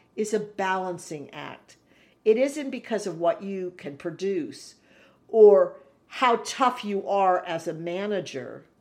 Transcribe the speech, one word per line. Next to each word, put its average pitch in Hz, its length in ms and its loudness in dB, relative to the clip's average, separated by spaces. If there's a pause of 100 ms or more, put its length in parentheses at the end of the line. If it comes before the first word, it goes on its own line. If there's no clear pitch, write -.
(140)
is 214 180 -4
a 214 80 -2
balancing 185 920 -6
act. - 440 -18 (480)
It 214 120 4
isn't 277 340 -2
because 233 360 -8
of 165 120 -8
what 170 240 0
you 190 340 -8
can 151 200 -14
produce 170 800 -8 (520)
or 202 480 8 (300)
how 240 380 2
tough 247 400 -2
you 202 240 -4
are 190 360 2
as 165 220 -6
a 165 80 -6
manager. 170 880 -8 (160)